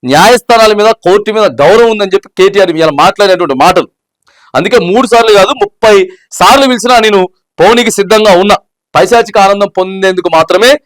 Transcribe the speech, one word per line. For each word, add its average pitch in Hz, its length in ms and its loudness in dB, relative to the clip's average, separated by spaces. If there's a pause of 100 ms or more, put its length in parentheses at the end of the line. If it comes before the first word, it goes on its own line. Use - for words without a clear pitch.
(100)
న్యాయస్థానాల 220 680 2
మీద, 214 100 2 (160)
కోర్టు 202 300 0
మీద 214 100 0 (160)
గౌరవం 226 320 2
ఉందని 196 200 -6
చెప్పి 196 140 -4 (100)
కేటీఆర్ 190 320 0
ఇవాళ 160 320 -2
మాట్లాడేటువంటి 180 640 -2
మాటలు. 180 240 0 (680)
అందుకే 190 240 0 (120)
మూడు 240 160 0
సార్లు 226 320 2
కాదు, 202 140 2 (120)
ముప్పై 214 300 -2 (440)
సార్లు 262 280 2
పిలిచినా 240 400 0
నేను 202 140 0 (400)
పోనీకి 220 380 0
సిద్ధంగా 208 440 0
ఉన్నా. 202 140 0 (400)
పైశాచిక 220 420 0
ఆనందం 202 300 0 (100)
పొందేందుకు 185 600 -4
మాత్రమే. 185 340 0 (140)